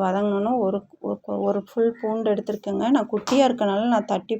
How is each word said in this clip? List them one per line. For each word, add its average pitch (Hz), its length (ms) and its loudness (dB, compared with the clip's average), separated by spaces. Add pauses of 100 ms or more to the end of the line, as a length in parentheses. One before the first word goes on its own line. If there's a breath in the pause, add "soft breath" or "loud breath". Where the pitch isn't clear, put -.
வதங்கணும்னா 202 500 0 (140)
ஒரு, 196 140 0 (300)
ஒரு, 208 100 -4 (260)
ஒரு 202 220 0
ஃபுல் 233 320 0
பூண்டு 220 340 -2
எடுத்துருக்கேங்க. 208 640 -4
நான் 226 180 0
குட்டியாக 254 360 2
இருக்கனால 214 440 0
நான் 214 180 0
தட்டி 196 280 -2